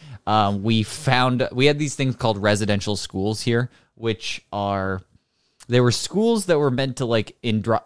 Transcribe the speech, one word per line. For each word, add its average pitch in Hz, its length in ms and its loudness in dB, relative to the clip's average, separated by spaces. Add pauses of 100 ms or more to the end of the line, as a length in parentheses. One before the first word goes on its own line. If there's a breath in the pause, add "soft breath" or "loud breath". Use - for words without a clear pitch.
(260 loud breath)
um, 101 360 2
we 110 200 2
found, 127 720 0
we 127 140 2
had 147 120 2
these 147 160 -4
things 131 220 -2
called 113 220 0
residential 104 580 0
schools 104 460 -4
here, 120 280 0 (240 soft breath)
which - 580 -6
are, 98 480 -2 (680)
they 123 120 4
were 123 120 4
schools 214 540 0
that 165 120 4
were 147 120 2
meant 127 280 -2
to, 131 80 -2
like, 113 360 0
indro-, 110 440 0